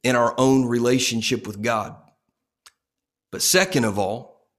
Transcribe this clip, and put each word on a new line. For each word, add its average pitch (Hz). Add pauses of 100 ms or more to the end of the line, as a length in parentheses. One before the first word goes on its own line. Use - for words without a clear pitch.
in 127
our 117
own 131
relationship 120
with 104
God. 107 (1400)
But 80
second 185
of 101
all 104 (100)